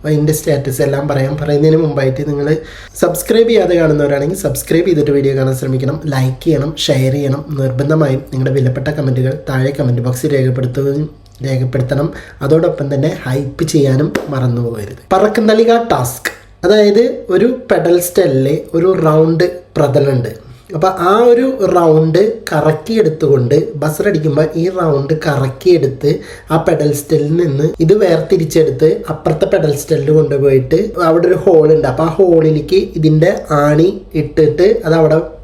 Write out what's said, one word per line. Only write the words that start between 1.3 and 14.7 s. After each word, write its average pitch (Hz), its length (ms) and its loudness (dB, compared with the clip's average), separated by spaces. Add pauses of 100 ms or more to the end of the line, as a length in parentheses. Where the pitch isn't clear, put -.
പറയുന്നതിന് 147 400 2
മുമ്പായിട്ട് 143 520 -2
നിങ്ങൾ 143 280 -2 (440)
സബ്സ്ക്രൈബ് - 480 0
ചെയ്യാതെ 180 280 2
കാണുന്നവരാണെങ്കിൽ 147 600 0
സബ്സ്ക്രൈബ് 160 500 -2
ചെയ്തിട്ട് 151 240 0
വീഡിയോ 135 260 0
കാണാൻ 131 200 0
ശ്രമിക്കണം. 135 480 -4
ലൈക്ക് 131 400 -2
ചെയ്യണം, 147 340 -2
ഷെയർ 131 340 0
ചെയ്യണം. 143 380 -2
നിർബന്ധമായും 135 720 0 (100)
നിങ്ങളുടെ 131 220 -2
വിലപ്പെട്ട 127 340 0
കമന്റുകൾ 131 460 -2 (140)
താഴെ 131 220 -2
കമന്റ് 123 320 -2
ബോക്സിൽ 127 300 -2
രേഖപ്പെടുത്തുകയും, 135 760 -2 (340)
രേഖപ്പെടുത്തണം. 131 680 -2 (300)
അതോടൊപ്പം 147 520 0
തന്നെ 147 180 0 (100)
ഹൈപ്പ് 131 420 -4
ചെയ്യാനും 139 480 0 (160)
മറന്നു 127 320 -2
പോകരുത്. 117 420 -8 (100)